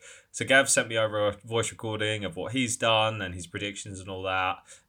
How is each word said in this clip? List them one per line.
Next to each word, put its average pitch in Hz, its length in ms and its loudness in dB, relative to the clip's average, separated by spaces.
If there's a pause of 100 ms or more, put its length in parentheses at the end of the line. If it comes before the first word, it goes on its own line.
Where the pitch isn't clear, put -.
(320)
So - 120 -6
Gav 135 240 6
sent 123 200 2
me 113 100 -2
over 107 300 2
a 101 160 0
voice 113 260 0
recording 107 540 -2
of 85 100 -6
what 90 160 -6
he's 120 260 0
done 110 460 2
and 92 140 -6
his 87 100 -10
predictions 101 540 -8
and 92 100 -14
all 92 140 -8
that. 92 320 0 (320)